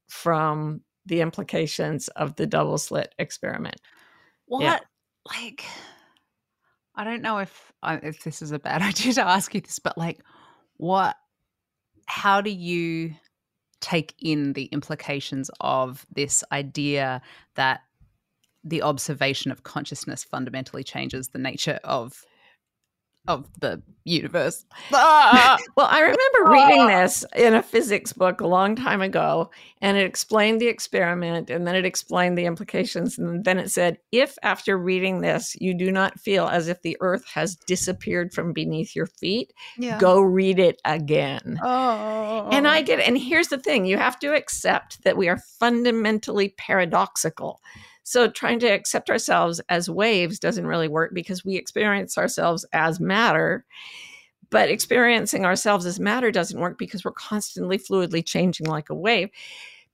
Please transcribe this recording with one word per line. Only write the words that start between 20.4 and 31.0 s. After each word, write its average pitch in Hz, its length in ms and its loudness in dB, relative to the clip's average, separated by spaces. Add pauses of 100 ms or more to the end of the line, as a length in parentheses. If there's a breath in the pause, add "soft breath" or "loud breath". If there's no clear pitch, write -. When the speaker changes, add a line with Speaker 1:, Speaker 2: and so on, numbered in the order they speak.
Speaker 2:
changes 131 440 -10
the 139 100 -12
nature 135 460 -6
of, 127 400 -6 (1040 soft breath)
of 247 200 -4 (140)
the 104 220 -6 (220)
universe? 151 600 -2 (280 loud breath)
Ah! 262 720 8
Speaker 1:
<laughs> - 140 -16
Well, 277 140 4
I 311 100 4
remember 466 520 4
reading 285 300 8
Speaker 2:
Ah! 240 40 8 (160)
Speaker 1:
this - 220 -2 (100)
in 226 200 6
a 226 80 4
physics 226 500 -2
book 185 280 0
a 190 60 -4
long 196 300 2
time 208 260 -2
ago, 165 480 0 (320 loud breath)
and 196 140 2
it 190 100 4
explained 214 540 2
the 240 80 2
experiment, 175 840 -2